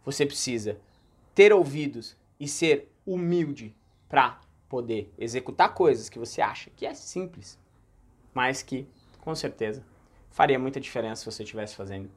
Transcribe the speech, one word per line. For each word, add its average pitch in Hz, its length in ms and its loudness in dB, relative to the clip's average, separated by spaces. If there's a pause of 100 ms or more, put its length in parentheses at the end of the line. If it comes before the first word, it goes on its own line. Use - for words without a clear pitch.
Você 139 200 0
precisa 107 540 -4 (560)
ter 208 180 10
ouvidos 143 640 0 (220)
e 143 80 -8
ser 143 480 2 (100)
humilde 170 720 -2 (340)
pra 131 320 2 (280)
poder 113 500 -6
executar 117 560 0
coisas 127 340 2
que - 100 -16
você - 220 -8
acha - 360 -4
que - 100 -8
é - 80 -6
simples, - 640 -12 (760)
mas 131 300 -2
que, 135 240 -8 (340)
com 160 140 -6
certeza, 120 500 -6 (460)
faria 139 300 2
muita 135 180 -6
diferença 110 440 -10
se 107 140 -14
você 110 60 -14
estivesse 107 320 -12
fazendo 98 420 -12